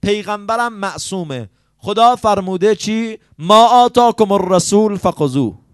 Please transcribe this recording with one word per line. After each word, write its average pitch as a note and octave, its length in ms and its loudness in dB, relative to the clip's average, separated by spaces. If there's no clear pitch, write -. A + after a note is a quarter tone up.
پیغمبرم G#3 680 -4
معصومه. D#3+ 760 -10
خدا A#3 380 2
فرموده G3 580 0
چی؟ A3 440 -6
ما G#3+ 280 4
آتاکم A#3+ 640 4
الرسول G3 640 0
فخذوه. C#3 640 -2